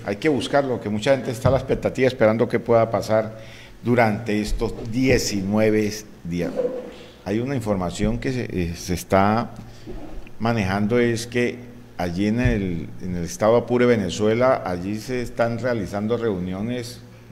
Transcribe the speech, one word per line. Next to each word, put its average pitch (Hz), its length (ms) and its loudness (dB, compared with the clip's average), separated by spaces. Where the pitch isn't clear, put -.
Hay 101 120 -2
que 156 120 0
buscarlo, 131 500 2
que 104 120 -6
mucha 107 220 2
gente 131 180 2
está 123 180 0
a 131 40 6
la 135 40 6
expectativa - 500 0
esperando 117 400 4
qué 113 140 0
pueda 113 300 4
pasar 107 480 0
durante 113 560 2
estos 104 360 -2
diecinueve 107 1000 2
días. 85 280 -4
Hay 104 140 -2
una 135 180 -2
información 104 600 -2
que 135 120 -4
se, 127 120 -4
eh, 85 340 -4
se - 160 -6
está 98 600 2
manejando, 107 600 2
es 117 280 2
que 123 340 -2
allí 90 300 0
en 113 140 2
el, 98 480 0
en 90 160 -6
el 85 80 -2
estado 107 320 4
Apure, 123 300 4
Venezuela, 113 800 2
allí 92 320 -4
se 123 240 -6
están 117 360 -2
realizando 107 600 -2
reuniones 107 840 -4